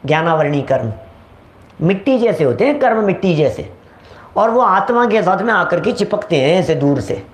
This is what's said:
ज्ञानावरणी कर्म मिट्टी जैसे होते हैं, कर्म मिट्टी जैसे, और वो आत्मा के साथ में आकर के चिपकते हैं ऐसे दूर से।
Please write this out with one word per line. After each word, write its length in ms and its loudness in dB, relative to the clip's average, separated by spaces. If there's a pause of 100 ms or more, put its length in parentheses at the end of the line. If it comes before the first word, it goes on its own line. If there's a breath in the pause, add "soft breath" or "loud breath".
ज्ञानावरणी 560 0
कर्म 300 -2 (880)
मिट्टी 380 0
जैसे 240 0
होते 220 0
हैं, 140 0
कर्म 240 0
मिट्टी 320 0
जैसे, 340 -2 (680 loud breath)
और 120 2
वो 120 2
आत्मा 440 2
के 180 2
साथ 180 0
में 120 0
आकर 260 0
के 120 -2
चिपकते 440 -2
हैं 240 2
ऐसे 160 0
दूर 240 0
से। 240 -8 (100)